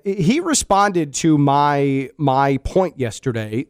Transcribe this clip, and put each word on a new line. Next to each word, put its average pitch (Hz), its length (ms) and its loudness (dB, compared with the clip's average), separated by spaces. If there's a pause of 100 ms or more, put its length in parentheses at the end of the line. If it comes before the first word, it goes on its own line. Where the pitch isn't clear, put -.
he 196 360 0
responded 202 760 0
to 156 220 2
my, 143 800 0
my 139 400 2
point 180 420 -2
yesterday 113 720 -6